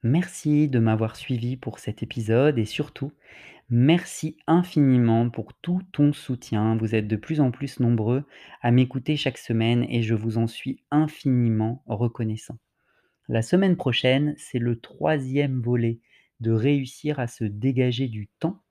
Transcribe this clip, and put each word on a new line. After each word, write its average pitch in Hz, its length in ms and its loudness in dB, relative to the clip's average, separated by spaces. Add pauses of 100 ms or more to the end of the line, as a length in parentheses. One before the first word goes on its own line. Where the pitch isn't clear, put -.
Merci 151 640 0
de 127 100 0
m'avoir 110 380 2
suivi 123 420 -6
pour - 220 -10
cet - 240 -8
épisode 117 560 2
et 104 60 0
surtout, - 460 -8 (600)
merci 156 720 2
infiniment 127 880 4
pour - 240 -10
tout 180 260 -4 (120)
ton 147 200 2
soutien. 110 640 -2
Vous 110 160 -2
êtes 107 140 0
de 107 80 0
plus 151 260 -4
en 131 80 4
plus 131 300 -8
nombreux 120 440 2 (380)
à 120 80 0
m'écouter 131 480 2
chaque 131 220 -4
semaine 117 500 0
et 117 140 0
je 110 100 0
vous 110 240 -2
en 113 80 2
suis - 460 -8
infiniment 123 960 0
reconnaissant. 110 720 -4 (680)
La 113 120 0
semaine 180 340 2
prochaine, 135 600 0
c'est - 220 -6
le 117 200 -2
troisième 139 800 -2
volet 117 420 0 (380)
de 113 120 0
réussir 139 680 0
à 123 60 -2
se - 180 -8
dégager 123 640 0
du 107 200 -8
temps - 440 -6